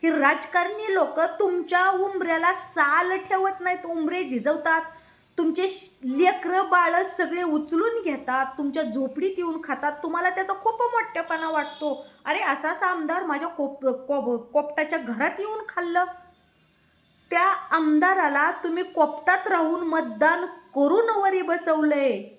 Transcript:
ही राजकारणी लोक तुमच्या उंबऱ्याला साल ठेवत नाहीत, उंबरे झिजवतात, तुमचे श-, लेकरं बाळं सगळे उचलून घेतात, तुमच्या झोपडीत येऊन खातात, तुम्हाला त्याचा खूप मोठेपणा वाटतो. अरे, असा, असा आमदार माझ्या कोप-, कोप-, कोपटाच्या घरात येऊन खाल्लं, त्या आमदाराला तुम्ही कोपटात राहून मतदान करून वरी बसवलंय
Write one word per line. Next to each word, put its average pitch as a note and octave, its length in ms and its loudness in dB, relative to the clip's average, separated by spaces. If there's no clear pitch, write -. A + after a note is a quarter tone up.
ही E4 60 4
राजकारणी F4 840 0
लोक E4 260 2
तुमच्या F4+ 680 2
उंबऱ्याला F#4 640 0
साल F4 640 0
ठेवत F#4+ 440 -2
नाहीत, F4+ 240 -2
उंबरे E4+ 380 -2
झिजवतात, D4+ 580 0
तुमचे E4+ 320 0
श-, - 200 -6
लेकरं F4+ 680 2
बाळं F4 340 4
सगळे F4+ 400 -2
उचलून E4+ 600 0
घेतात, C4+ 420 -2
तुमच्या D4 260 -2
झोपडीत C4+ 540 -2
येऊन E4 260 -4
खातात, C#4+ 280 -4
तुम्हाला E4+ 260 0
त्याचा F#4+ 240 -2
खूप A4+ 280 -2
मोठेपणा E4+ 680 -2
वाटतो. D4 560 -4
अरे, D#4 140 0
असा, D#4 320 0
असा F4 140 -2
आमदार F4 400 -2
माझ्या D4+ 220 -2
कोप-, C#4 420 -4
कोप-, B3 480 -2
कोपटाच्या D4+ 460 0
घरात A#3+ 400 -2
येऊन G#4+ 200 -6
खाल्लं, F4 360 0
त्या F4 160 2
आमदाराला D#4 800 4
तुम्ही F4 320 -4
कोपटात F4+ 640 2
राहून E4+ 400 0
मतदान D#4 580 2
करून G4+ 460 4
वरी F#4+ 200 2
बसवलंय D4+ 840 0